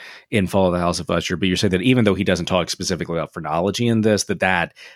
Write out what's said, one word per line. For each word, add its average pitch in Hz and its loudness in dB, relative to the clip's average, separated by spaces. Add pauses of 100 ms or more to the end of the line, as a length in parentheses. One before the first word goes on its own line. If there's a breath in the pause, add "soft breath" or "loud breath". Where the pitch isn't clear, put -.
(300 loud breath)
in 101 0
Fall 95 2
of 87 2
the 87 0
House 87 0
of 82 -10
Usher, 85 -2
but 95 0
you're 90 2
saying 95 0
that 92 0
even 127 4
though 101 4
he 92 -2
doesn't 87 0
talk 87 0
specifically 85 -6
about 78 -6
phrenology 85 -2
in 113 2
this, 107 2
that, 95 -4
that, 90 0 (220 loud breath)